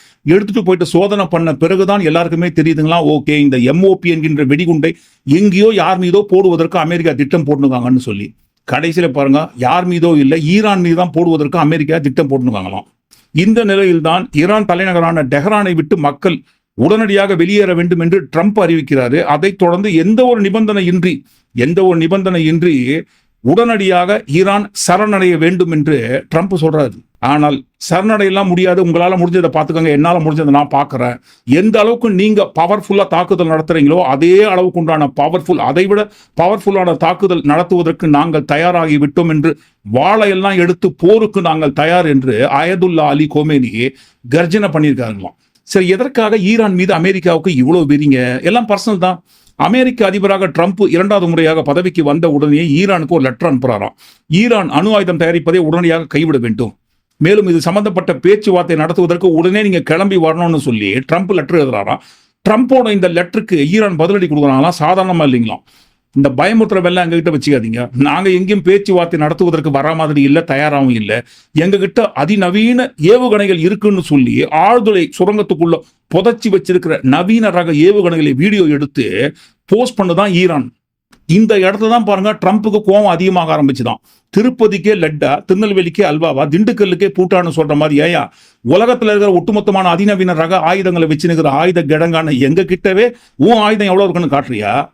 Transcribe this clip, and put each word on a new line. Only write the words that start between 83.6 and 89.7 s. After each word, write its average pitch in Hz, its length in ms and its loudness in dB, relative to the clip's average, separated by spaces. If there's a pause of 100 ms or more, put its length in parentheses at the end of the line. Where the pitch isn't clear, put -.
திருப்பதிக்கே 214 600 2
லட்டா, 151 360 -2 (100)
திருநெல்வேலிக்கே 190 640 0
அல்வாவா, 151 420 -2
திண்டுக்கல்லுக்கே 185 640 0
பூட்டான்னு 180 420 0
சொல்ற 151 220 -2
மாதிரி, 147 240 0
ஏயா 156 240 0 (420)
உலகத்துல 214 480 2
இருக்கிற 202 200 2
ஒட்டுமொத்தமான 190 560 0